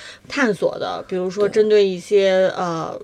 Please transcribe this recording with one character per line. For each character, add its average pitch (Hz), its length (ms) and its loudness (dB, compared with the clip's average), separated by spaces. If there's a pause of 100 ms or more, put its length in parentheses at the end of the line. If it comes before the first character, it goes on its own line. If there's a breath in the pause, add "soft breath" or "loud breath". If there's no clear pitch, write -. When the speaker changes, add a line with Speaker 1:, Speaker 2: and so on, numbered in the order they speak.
(280 loud breath)
Speaker 1:
探 247 260 0
索 - 240 -2
的， 180 300 -6
比 185 80 -6
如 180 120 -4
说 196 200 0
针 214 200 2
对 208 160 4
一 185 140 -2
些， 190 500 2
Speaker 2:
对。 - 80 -6
Speaker 1:
呃， 165 480 -6